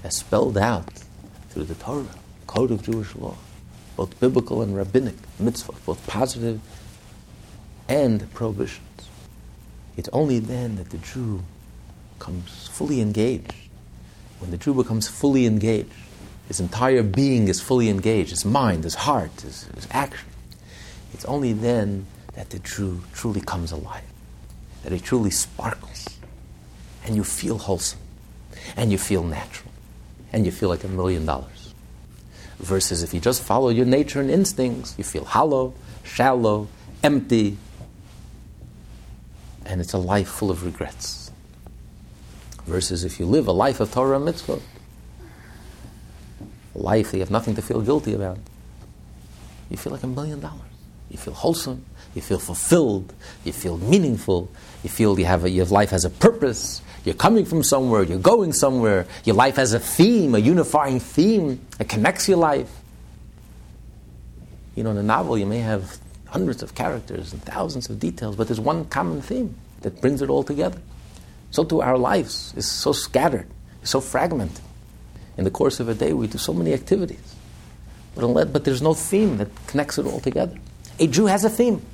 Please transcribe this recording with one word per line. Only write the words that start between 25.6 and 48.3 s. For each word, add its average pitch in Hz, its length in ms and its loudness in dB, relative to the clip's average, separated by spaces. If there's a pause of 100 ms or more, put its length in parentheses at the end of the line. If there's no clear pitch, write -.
and 110 100 -4
you 104 80 2
feel 113 360 -4
wholesome, - 420 -2 (760)
and 113 140 2
you 95 80 4
feel 92 240 0
natural, - 480 -8 (640)
and 110 120 2
you 90 60 2
feel 98 180 0
like 85 140 0
a 98 60 -6
million 92 360 0
dollars. 67 500 -6 (840)
Versus 92 440 0
if 82 120 -4
you 85 60 0
just 123 220 2
follow 123 260 4
your 120 180 4
nature 139 340 2
and 135 100 0
instincts, 127 640 0
you - 80 -6
feel 71 200 -6
hollow, 131 500 2 (280)
shallow, 110 640 2 (340)
empty, 113 540 2 (2000)
and 92 140 -2
it's 87 120 -4
a 101 60 0
life 92 300 2
full 101 220 -2
of 87 140 -2
regrets. - 680 -8 (1400)
Versus 87 380 -2
if - 160 -8
you 87 60 -2
live 120 200 4
a 95 60 2
life 117 280 2
of 104 120 -2
Torah 135 240 2
and 143 100 0
mitzvot, - 360 -4 (2000)
a - 40 -8
life 104 320 2
that 101 80 -2
you - 20 0
have 90 100 -4
nothing 113 240 0
to - 80 -4
feel 117 180 -2
guilty 120 340 0
about, 98 240 -4 (1300)